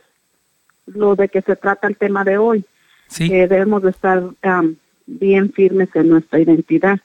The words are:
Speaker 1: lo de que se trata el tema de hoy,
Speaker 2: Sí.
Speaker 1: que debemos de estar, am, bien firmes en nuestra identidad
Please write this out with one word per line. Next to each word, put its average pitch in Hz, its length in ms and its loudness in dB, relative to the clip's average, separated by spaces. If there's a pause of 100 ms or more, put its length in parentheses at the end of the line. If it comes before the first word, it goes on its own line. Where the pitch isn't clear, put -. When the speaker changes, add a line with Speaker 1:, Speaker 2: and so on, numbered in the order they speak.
(880)
Speaker 1:
lo 202 300 -2
de 196 120 0
que 190 140 -4
se 185 140 -2
trata 196 320 -4
el 202 80 -6
tema 196 280 -4
de 196 140 0
hoy, 220 260 0 (440)
Speaker 2:
Sí. 165 200 -6
Speaker 1:
que 180 200 2
debemos 196 340 0
de 190 80 0
estar, 185 320 -2 (200)
am, 175 340 -2 (300)
bien 196 460 0
firmes 190 420 0
en 165 140 2
nuestra 160 320 2
identidad 165 640 0